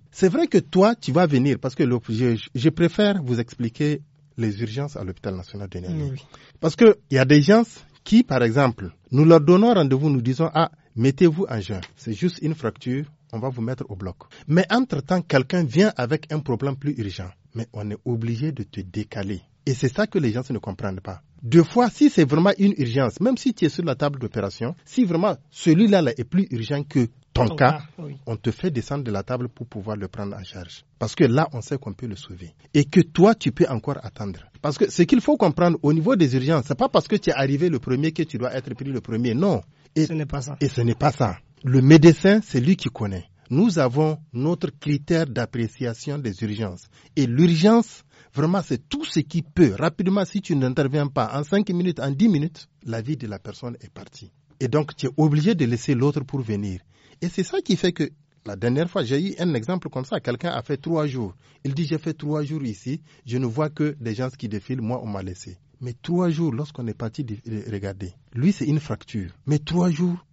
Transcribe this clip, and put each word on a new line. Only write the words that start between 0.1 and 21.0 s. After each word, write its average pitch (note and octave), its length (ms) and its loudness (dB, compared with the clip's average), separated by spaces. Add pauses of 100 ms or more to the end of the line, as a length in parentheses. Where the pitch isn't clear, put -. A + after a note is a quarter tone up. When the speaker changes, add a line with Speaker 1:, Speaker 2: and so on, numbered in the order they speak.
Speaker 1:
C'est F#3+ 200 2
vrai D#4 160 0
que - 100 2
toi, G3 380 4
tu - 180 -8
vas F3 140 4
venir, C3+ 340 2
parce C3 140 -6
que - 80 0
le, B2 160 2 (100)
je, A#2 280 0 (180)
je C3 160 2
préfère F#3 520 0
vous B2 180 -2
expliquer C#3 600 -4 (380)
les G#2 240 -2
urgences C#3 340 -8
à - 80 -10
l'hôpital F#2+ 320 -8
national G2 320 -12
de F#2+ 120 -10
Niamey. C#3+ 320 -6
Speaker 2:
Oui. C#3 120 -12 (360)
Speaker 1:
Parce - 160 -2
que G#3+ 200 8 (140)
il C3+ 60 2
y - 20 4
a C3 80 4
des D3 160 8
gens G#3 200 6 (420)
qui, A3+ 180 6
par C3 200 2
exemple, A#2 480 2 (220)
nous D3 140 6
leur E3 160 10
donnons G3 320 6
rendez-vous, C#3+ 340 2
nous C3+ 140 0
disons, « C3 320 -2
Ah, D#3+ 160 0 (260)
mettez-vous D3+ 540 2
en A2+ 100 -4
jeûne. F#2+ 220 -8 (120)
C'est A2+ 200 -8
juste F3 260 -4
une D#3 140 -4
fracture, B2+ 500 -6 (280)
on A#2 60 -8
va B2+ 120 -6
vous B2 100 -8
mettre A#2 300 -6
au G2+ 60 -12
bloc. » F2+ 200 -10 (320)
Mais E3+ 220 4
entre-temps, F#3 500 -2
quelqu'un D#3 440 0
vient D#3+ 320 2
avec C3 360 -4
un D#3 60 -2
problème C3+ 380 -4
plus C#3 200 -6
urgent. G2 320 -8 (260)
Mais A#2 200 -8
on G#2 160 -8
est G#2 160 -8
obligé A#2 460 -4
de A#2 100 -8
te G2 180 -12
décaler. G2 640 -8 (240)
Et C#3 80 0
c'est B2+ 180 -2
ça G#3+ 140 -2
que G#3 120 -2
les B2 140 0
gens B2 160 -4
ne A#2 100 -4
comprennent F#2+ 420 -8